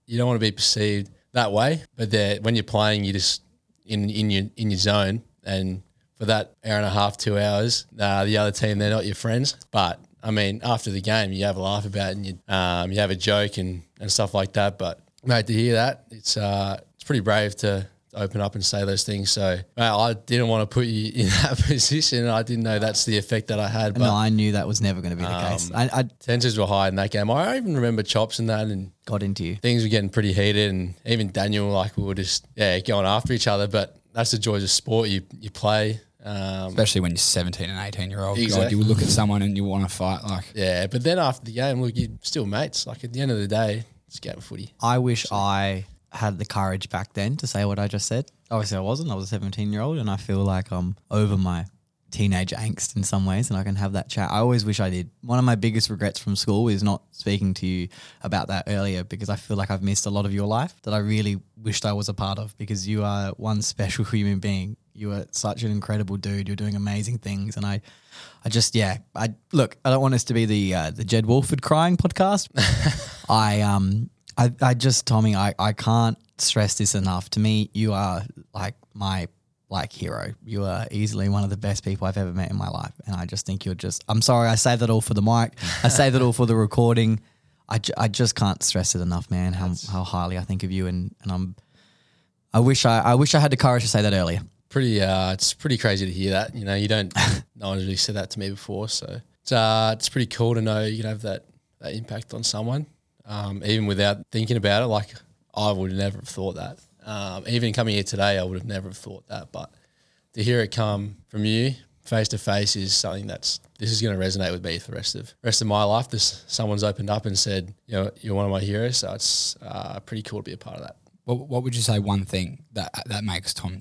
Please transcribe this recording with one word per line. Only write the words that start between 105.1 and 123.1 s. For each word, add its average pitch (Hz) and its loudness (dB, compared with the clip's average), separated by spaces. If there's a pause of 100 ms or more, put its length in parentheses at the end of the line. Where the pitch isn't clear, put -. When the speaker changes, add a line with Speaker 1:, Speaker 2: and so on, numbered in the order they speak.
Speaker 1:
I 104 2
would 95 -2
never 98 -2
have - -14
thought 95 -6
that. - -12 (260)
Um, 101 -8
even 117 0
coming 110 0
here 101 0
today, 101 2
I 92 0
would 92 -4
have 104 -8
never 98 -8
have 95 -16
thought - -18
that. 104 -14
But - -12 (600)
to 107 -2
hear 120 4
it 110 0
come 104 -2 (120)
from 104 -2
you 113 2 (320)
face 110 0
to 107 -4
face 101 0
is 95 -2
something 98 -4
that's, - -6 (200)
this 110 -2
is 107 -2
gonna 104 0
resonate 95 -2
with 90 -6
me 85 -6
for - -16
the - -10
rest - -4
of, 104 -14 (100)
rest 117 0
of 110 -2
my 104 4
life. 110 2
This, - -2
someone's 104 -2
opened 101 -2
up 107 -2
and 98 -2
said, 98 -2 (120)
you 113 -10
know, 95 -2 (100)
"You're 107 -4
one 101 0
of 98 0
my 95 0
heroes." 107 -2
So 95 -4
it's, - -2
uh, 98 -12
pretty 110 -10
cool 104 -10
to - -10
be 92 -12
a 92 -14
part - -16
of - -14
that. - -16 (300)
Speaker 3:
What, 131 -2
what 123 -2
would 123 -4
you 117 0
say 107 2
one 101 0
thing 92 -4 (100)
that, 101 -6 (160)
that 104 -6